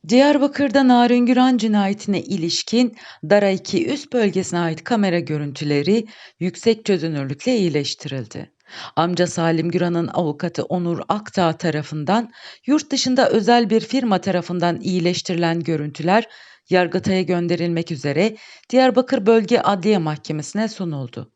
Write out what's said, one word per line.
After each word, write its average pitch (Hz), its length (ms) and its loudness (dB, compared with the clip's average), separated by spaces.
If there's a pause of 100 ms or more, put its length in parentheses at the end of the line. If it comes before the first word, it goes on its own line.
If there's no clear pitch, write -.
(100)
Diyarbakır'da 277 760 4
Narin 247 380 4
Güran 254 300 4
cinayetine 202 640 0
ilişkin 220 760 -2 (340)
Dara 202 200 6
iki - 360 -2
üst - 260 -6
bölgesine 196 460 -2
ait 165 260 -4
kamera 202 340 0
görüntüleri 147 880 -2 (340)
yüksek 220 440 -2
çözünürlükle 156 720 -2
iyileştirildi. 139 960 -4 (460)
Amca 170 300 0
Salim 165 440 -2
Güran'ın 170 360 -2
avukatı 156 560 -4
Onur 175 460 -4
Akdağ 196 440 -2
tarafından 156 800 -4 (360)
yurt 302 260 -2
dışında 254 360 0
özel 226 420 2
bir 220 100 4
firma 233 400 0
tarafından 175 600 -2
iyileştirilen 175 800 -2
görüntüler 160 680 -2 (420)
Yargıtay'a 185 520 2
gönderilmek 170 680 -2
üzere 156 460 -2 (340)
Diyarbakır 254 560 4
Bölge 226 320 4
Adliye 202 400 2
Mahkemesi'ne 156 680 -4
sunuldu. 139 680 -10